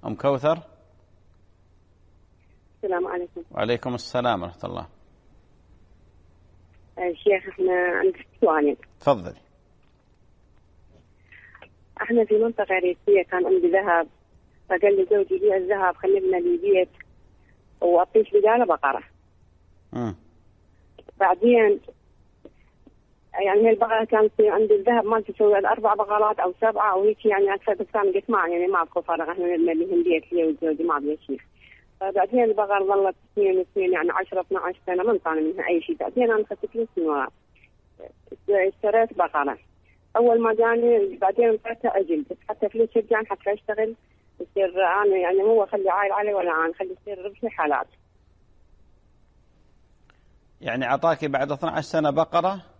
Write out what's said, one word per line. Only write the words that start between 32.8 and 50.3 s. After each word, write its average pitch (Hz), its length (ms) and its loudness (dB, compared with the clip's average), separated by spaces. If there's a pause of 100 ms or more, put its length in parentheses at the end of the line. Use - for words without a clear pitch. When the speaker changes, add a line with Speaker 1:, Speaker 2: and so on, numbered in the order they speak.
Speaker 2:
ظلت 196 320 0 (200)
سنين 196 220 2
وسنين، 180 360 -2
يعني، 165 180 0
عشرة، 185 300 -4
اثنا 190 180 -4
عشر 175 260 -8
سنة، 185 180 -2
ما 233 80 0
انطاني 160 300 -2
منها 160 260 -4
أي - 140 0
شيء. 330 140 -8
بعدين 233 360 -2
أنا 214 100 0
أخذت 208 240 -8
فلوس 226 220 -6 (100)
من 170 60 -4
وراه، 143 240 -2 (1200)
اشتريت 208 680 0
بقرة. 143 400 -2 (600)
أول 233 240 4
ما 226 120 2
جاني، 226 640 2
بعدين 214 320 2
انطيته 226 460 -2
أجل، 190 360 -2
بس 180 60 -14 (120)
حتى 214 200 -4
فلوس 226 260 0
يرجع، 220 280 0
حتى 202 300 -4
أشتغل، 220 420 -4 (440)
يصير 190 260 -2 (380)
أنا، 196 140 4
يعني، 185 260 2
هو 220 220 4
خلي 196 240 -2
عايل 196 220 0
علي 208 220 -2
ولا 180 180 0
أنا 160 280 0
خلي 185 220 -8
يصير 190 240 -12
ربحي 208 240 -8
حالات. 147 380 -2 (2750)